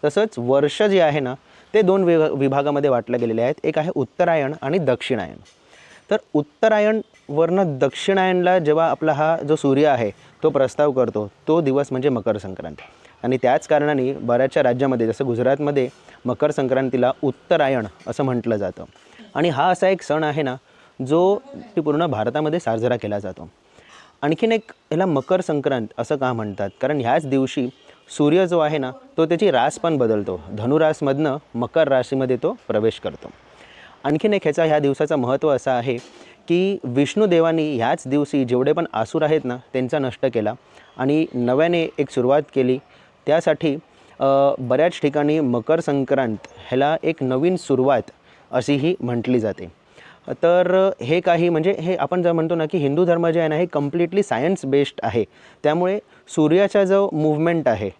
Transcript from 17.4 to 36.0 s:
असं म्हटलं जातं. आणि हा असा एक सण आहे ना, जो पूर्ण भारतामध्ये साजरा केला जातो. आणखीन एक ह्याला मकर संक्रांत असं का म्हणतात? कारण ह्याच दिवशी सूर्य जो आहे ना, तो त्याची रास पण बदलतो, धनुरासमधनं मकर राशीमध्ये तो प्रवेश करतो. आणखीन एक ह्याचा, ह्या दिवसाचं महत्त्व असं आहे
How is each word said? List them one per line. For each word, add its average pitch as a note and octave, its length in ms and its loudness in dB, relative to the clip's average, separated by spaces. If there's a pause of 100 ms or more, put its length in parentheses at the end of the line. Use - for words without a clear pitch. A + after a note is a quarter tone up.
असं A#2+ 160 -4
म्हटलं A#2 340 -2
जातं. F#2 260 -6 (520)
आणि D#3 140 0
हा D3 200 0
असा F#3 200 2
एक F#3+ 120 0
सण D#3 220 -2
आहे D3+ 180 -2
ना, C3 140 -4 (520)
जो F3 280 4 (500)
पूर्ण D3+ 200 0
भारतामध्ये D3+ 540 -2
साजरा A#2 360 -2
केला G#2 240 -6
जातो. F#2 300 -14 (720)
आणखीन D#3+ 300 0
एक A3+ 180 0
ह्याला - 360 -4
मकर F3+ 360 0
संक्रांत C#3 460 -2 (100)
असं A#2+ 180 -2
का B2+ 180 -2
म्हणतात? G#2 360 -6 (120)
कारण C3+ 200 -2
ह्याच C3+ 240 0
दिवशी C3 420 -2 (500)
सूर्य D#3+ 300 4
जो E3+ 120 0
आहे D3+ 180 0
ना, C3 140 -4 (260)
तो D#3+ 80 4
त्याची E3+ 260 2
रास C3+ 280 2
पण E3 180 0
बदलतो, G#2 440 0 (160)
धनुरासमधनं D3 800 0 (180)
मकर C3+ 320 0
राशीमध्ये C3 560 0
तो A3 140 -2 (100)
प्रवेश G#2+ 320 0
करतो. - 280 -10 (760)
आणखीन D#3 300 0
एक G3 100 0
ह्याचा, D#3+ 200 0
ह्या D3+ 160 2
दिवसाचं D3 360 0
महत्त्व C#3 400 0
असं C3 160 -2
आहे B2 260 -2 (500)